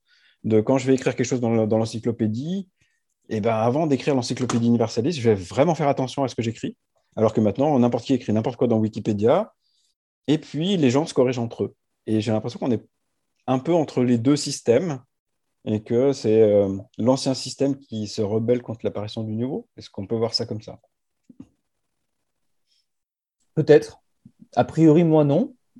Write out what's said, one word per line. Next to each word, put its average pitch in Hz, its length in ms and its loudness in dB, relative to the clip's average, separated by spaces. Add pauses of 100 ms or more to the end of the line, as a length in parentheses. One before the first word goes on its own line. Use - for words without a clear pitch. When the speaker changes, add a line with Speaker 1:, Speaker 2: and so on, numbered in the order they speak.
(440)
Speaker 1:
de 110 160 2
quand 131 160 0
je 123 100 -2
vais 135 80 4
écrire 127 220 -2
quelque 127 100 -2
chose 127 140 -2
dans 117 140 0
le, 110 120 2
dans 110 120 0
l'encyclopédie, 117 920 -4 (640)
eh 220 100 -4
ben, 113 140 0
avant 120 320 0
d'écrire 143 280 0
l'encyclopédie 120 520 -2
universaliste, 117 520 0
je 117 120 2
vais 107 40 4
vraiment 123 400 0
faire 147 140 0
attention 135 340 -2
à 131 60 -2
ce - 60 -10
que 123 80 -6
j'écris. - 340 -6 (400)
Alors 110 160 2
que - 80 0
maintenant, 131 380 2
n'importe 120 260 2
qui - 80 -2
écrit 120 220 -2
n'importe 110 220 -2
quoi 127 120 0
dans 113 100 2
Wikipédia, 110 760 0 (720)
et 147 100 2
puis 175 400 -4
les 143 140 4
gens 139 160 0
se - 80 -16
corrigent 127 240 0
entre 113 260 -6
eux. 98 100 -8 (320)
Et 110 140 0
j'ai 107 100 -4
l'impression 110 280 -4
qu'on 139 120 -4
est 113 140 -2 (640)
un 131 120 0
peu 135 140 -4
entre 147 320 0
les 123 140 2
deux 135 180 2
systèmes, 139 640 -2 (640)
et 107 180 -2
que 123 300 2
c'est, 110 300 2
euh, 101 340 4 (220)
l'ancien 123 340 0
système 139 460 -4
qui 110 280 -8
se - 140 -10
rebelle 113 400 0
contre 117 240 -14
l'apparition 104 400 -6
du 107 100 -8
nouveau. 131 320 -6 (120)
Est-ce - 100 -20
qu'on 95 180 -12
peut 113 100 -4
voir 113 180 -2
ça - 100 -2
comme 113 160 -8
ça ? - 180 -18 (2750)
Speaker 2:
Peut-être. - 480 4 (540)
A 127 80 2
priori, 160 400 4
moi, 156 200 4
non. 151 300 0 (260)